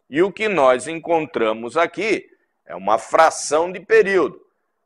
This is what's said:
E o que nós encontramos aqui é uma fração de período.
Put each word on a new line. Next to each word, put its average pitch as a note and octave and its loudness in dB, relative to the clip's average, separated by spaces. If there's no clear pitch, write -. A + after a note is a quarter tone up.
E C#3+ -2
o G3 2
que G#3+ -4
nós C3 2
encontramos D3 -4
aqui E3+ -2
é - -14
uma G2 0
fração D#3+ 0
de F3+ -14
período. F#3+ 0